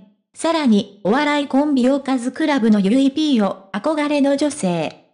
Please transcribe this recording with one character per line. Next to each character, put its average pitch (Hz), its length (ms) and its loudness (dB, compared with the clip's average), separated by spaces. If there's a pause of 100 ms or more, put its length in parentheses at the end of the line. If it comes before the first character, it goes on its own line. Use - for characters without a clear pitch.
(340)
さ 330 180 -2
ら 302 140 0
に、 208 360 0
お 180 100 0
笑 294 320 0
い - 40 -14
コ 277 160 2
ン 302 100 0
ビ 247 140 2
お 277 120 0
か 269 180 -2
ず 240 120 -6
ク 320 160 -4
ラ 285 140 0
ブ 226 100 2
の 208 80 4
ゆ 202 220 2
い 277 100 2
P 294 300 0
を - 320 -4
憧 294 360 -2
れ 294 120 0
の 277 160 2
女 294 140 0
性 175 640 -4